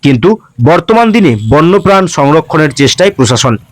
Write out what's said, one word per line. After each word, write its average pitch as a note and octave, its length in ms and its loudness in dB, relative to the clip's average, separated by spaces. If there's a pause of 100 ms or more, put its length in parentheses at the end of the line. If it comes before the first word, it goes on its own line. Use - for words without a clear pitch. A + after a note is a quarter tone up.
কিন্তু C#3 260 0 (360)
বর্তমান F3+ 480 2
দিনে G3 200 2 (200)
বন্যপ্রাণ F#3+ 520 2 (120)
সংরক্ষণের D3+ 540 0 (100)
চেষ্টায় F3+ 360 0
প্রশাসন। B2 380 0 (180)